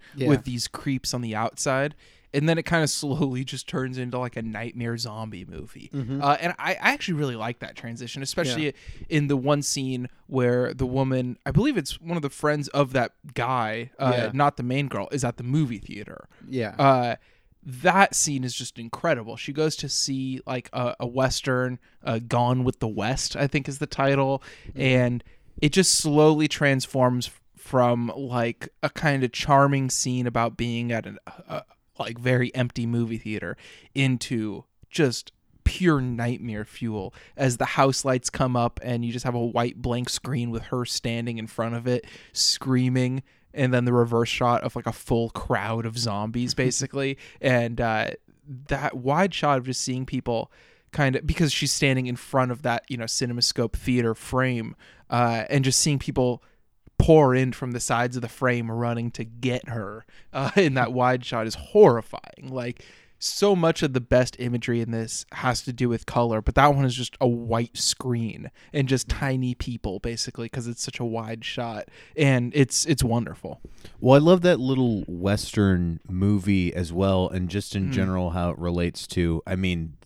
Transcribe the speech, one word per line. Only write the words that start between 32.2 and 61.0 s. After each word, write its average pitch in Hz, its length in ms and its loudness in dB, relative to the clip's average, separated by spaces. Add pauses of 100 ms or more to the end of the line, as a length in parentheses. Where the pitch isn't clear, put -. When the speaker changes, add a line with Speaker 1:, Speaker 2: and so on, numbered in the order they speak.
Speaker 2:
empty 120 320 -4
movie 117 320 -2
theater 104 400 -8 (360)
into 123 720 0 (240)
just - 440 0 (320)
pure 160 360 2
nightmare 120 640 -4
fuel 107 480 -8 (240)
as 127 220 0
the 127 80 0
house 135 400 2
lights 127 240 0
come 127 260 0
up 120 260 -2
and 120 220 -4
you 117 80 -4
just 123 140 -6
have 123 80 -2
a 120 120 -2
white 120 360 -2
blank 120 260 -2
screen 120 420 -4
with 113 120 -6
her 123 240 -4
standing 117 500 -4
in 113 100 -8
front 117 280 -4
of 117 120 -6
it 123 200 0 (260)
screaming, 127 920 0 (300)
and 127 220 2
then 123 100 4
the 123 80 2
reverse 117 360 4
shot 120 340 0
of, 127 140 -6
like, 120 100 -10
a 113 60 -2
full 117 380 -2
crowd 113 540 -2
of 117 140 -6
zombies, 113 560 -2
Speaker 1:
<laughs> 131 120 0
Speaker 2:
basically. 135 520 -4 (220)
And, 120 400 2
uh, 113 300 0 (580)
that 139 280 -4
wide 151 380 0
shot 143 240 2
of 123 80 -4
just 127 140 -4
seeing 127 260 -4
people 120 440 -4 (420)
kinda, 131 300 2
because 156 300 2
she's 143 200 -2
standing 131 340 2
in 123 100 -4
front 127 340 0
of 123 120 -8
that, 120 260 -2
you 131 80 -8
know, 117 80 -8
CinemaScope 120 720 -2
theater 120 400 0
frame, 123 600 -2 (360)
uh, 117 400 2
and 135 140 4
just 131 160 2
seeing 143 180 2
people 123 440 0 (560)
pour 151 360 10
in 131 180 4
from 127 200 -6
the 120 80 -4
sides 123 360 0
of 120 60 -4
the 117 60 -6
frame 120 420 0
running 117 420 -2
to 120 120 -8
get 117 440 -4
her, 110 360 -8 (280)
uh, 135 200 -2
<laughs> - 40 -14
in 165 180 6
that 123 180 2
wide 127 320 2